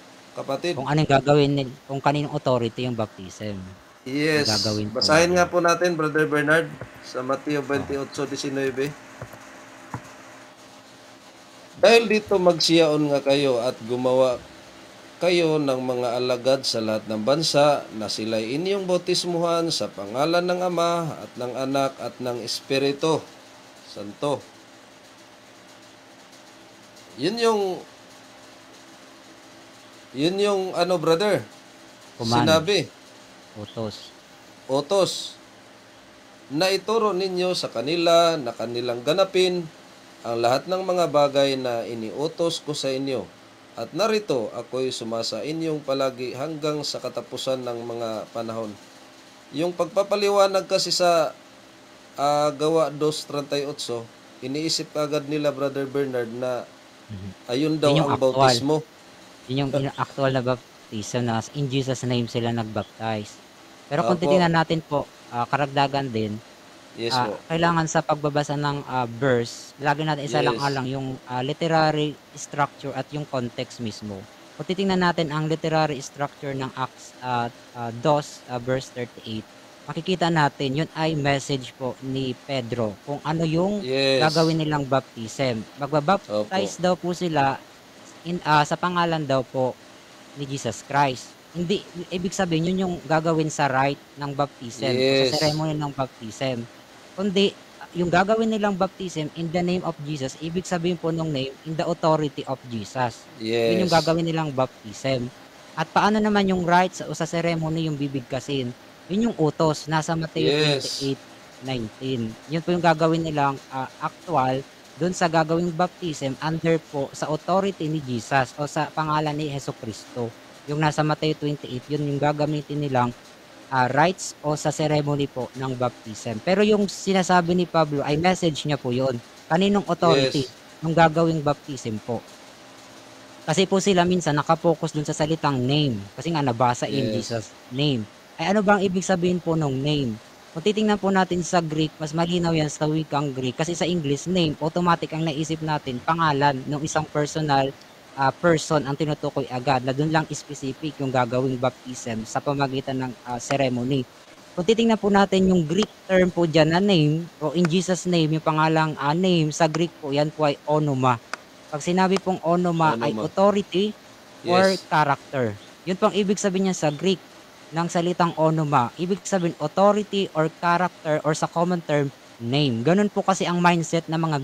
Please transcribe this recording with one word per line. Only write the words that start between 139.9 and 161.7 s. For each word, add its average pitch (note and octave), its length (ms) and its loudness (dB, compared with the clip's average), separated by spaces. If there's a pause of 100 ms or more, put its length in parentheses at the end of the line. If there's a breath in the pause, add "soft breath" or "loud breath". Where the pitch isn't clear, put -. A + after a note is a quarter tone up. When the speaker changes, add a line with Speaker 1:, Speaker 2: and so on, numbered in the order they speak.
Speaker 2:
Kung D#3+ 160 -10
titingnan G#3 320 2
po G3 160 2
natin F3+ 320 2
sa F3 160 2
Greek, D#3 320 -2
mas D#3 160 -8
malinaw E3+ 400 0
yan D#3 160 2
sa D3+ 240 -2
wikang D3 400 -2
Greek. B2+ 240 -2
Kasi D#3+ 240 -4
sa D3+ 80 0
English, D3 400 0
name, E3+ 320 2
automatic E3+ 560 0
ang D#3 80 -4
naisip D#3 400 -4
natin, C#3+ 400 -4
pangalan C#3+ 640 2
ng C#3+ 160 -4
isang D#3 240 -2
personal, D3 640 0 (460)
ah, C3+ 160 2
person D#3+ 520 2
ang C#3 120 0
tinutukoy D3 560 -2
agad B2+ 320 0
na C3+ 80 -2
dun D3 160 0
lang D#3 240 2
specific C#3+ 640 -8
yung C3 160 -4
gagawing B2+ 480 0
baptism B2 640 -4
sa C3 160 -4
pamagitan C3+ 680 -2
ng, B2 40 -8 (160)
ah, B2 80 -6
ceremony. B2+ 680 0 (520)
Kung F3 80 -2
titingnan A3+ 320 4
po G3+ 160 0
natin F#3+ 400 4
yung E3+ 160 4
Greek F#3+ 240 0 (160)
term F#3 240 4
po E3+ 160 2
dyan D#3 240 6
na E3+ 80 4
name, E3 480 4 (120)
o D3+ 120 -2
in F3 160 2
Jesus' F3+ 400 0
name, D#3+ 280 2
yung D#3 80 -4
pangalang, D#3 520 2
ah, C#3 160 0
name, E3+ 400 4
sa E3 160 2
Greek E3 320 -2
po, C#3 160 -4
yan D3+ 160 2
po D3+ 160 2
ay C#3+ 160 0
onoma. C#3 560 2 (480)
Pag D3 160 -8